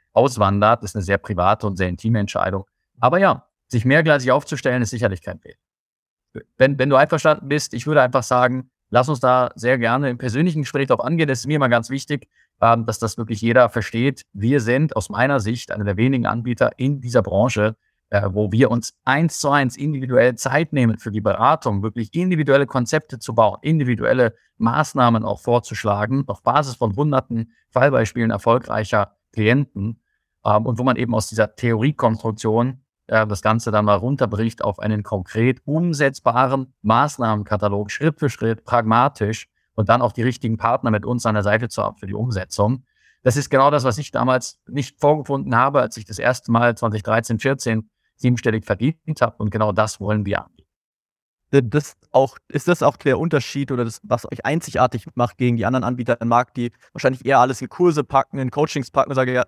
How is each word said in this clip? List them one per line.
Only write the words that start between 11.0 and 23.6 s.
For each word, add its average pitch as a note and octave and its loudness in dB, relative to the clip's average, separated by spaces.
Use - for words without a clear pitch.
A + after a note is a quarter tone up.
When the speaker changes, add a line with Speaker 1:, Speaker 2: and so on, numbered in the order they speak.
Speaker 1:
angehen. D#3 0
Das C3 -2
ist - -10
mir D3+ 0
immer C#3 2
ganz A#2 2
wichtig, C#3 -6
ähm, A#2 4
dass A2 -4
das A2+ -4
wirklich A2 -6
jeder A#2 4
versteht. A#2+ -4
Wir A#2 0
sind B2+ 0
aus A2 -4
meiner C3+ 0
Sicht A2+ -4
einer G#2 -6
der G2+ -2
wenigen B2 2
Anbieter A#2+ 0
in C3+ -2
dieser A#2+ 2
Branche, G#2+ 0
äh, G2+ 0
wo G2+ -2
wir A2+ 4
uns - -4
eins D3+ 0
zu C#3+ -2
eins C#3 0
individuell B2+ 0
Zeit D3 -2
nehmen A#2 2
für A#2 -10
die G#2 -4
Beratung, A2 0
wirklich A2 -6
individuelle D#3 2
Konzepte C3+ -2
zu - -10
bauen, A2 0